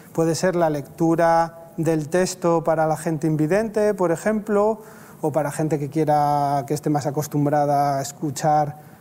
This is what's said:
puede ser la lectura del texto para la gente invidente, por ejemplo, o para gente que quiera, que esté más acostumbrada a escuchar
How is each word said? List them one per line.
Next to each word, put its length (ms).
puede 220
ser 200
la 140
lectura 1080
del 320
texto 540
para 240
la 100
gente 300
invidente, 680
por 180
ejemplo, 680
o 100
para 200
gente 280
que 100
quiera, 800
que 60
esté 160
más 180
acostumbrada 920
a 40
escuchar 760